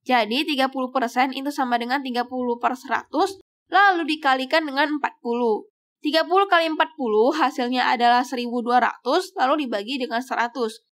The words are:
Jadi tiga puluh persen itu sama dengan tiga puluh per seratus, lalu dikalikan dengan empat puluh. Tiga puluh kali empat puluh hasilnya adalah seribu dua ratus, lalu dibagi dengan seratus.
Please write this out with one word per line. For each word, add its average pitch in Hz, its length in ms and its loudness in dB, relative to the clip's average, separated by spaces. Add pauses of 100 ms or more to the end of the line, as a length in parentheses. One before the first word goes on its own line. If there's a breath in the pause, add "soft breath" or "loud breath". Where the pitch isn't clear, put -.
Jadi 247 480 0
tiga 262 240 0
puluh 254 160 -4
persen 262 480 0
itu 277 160 -6
sama 247 240 -2
dengan 247 240 -2
tiga 247 240 -4
puluh 247 320 -4
per 240 160 -2
seratus, 285 640 -4 (320)
lalu 339 480 2
dikalikan 269 480 0
dengan 294 320 0
empat - 240 -6
puluh. 233 480 -2 (320)
Tiga 302 240 2
puluh 392 240 2
kali 339 160 4
empat 320 320 -2
puluh 226 400 4
hasilnya 254 560 0
adalah 240 320 4
seribu 240 400 -6
dua 240 160 4
ratus, 311 560 -2
lalu 285 320 0
dibagi 226 320 -6
dengan 247 240 -4
seratus. 233 560 -4 (120)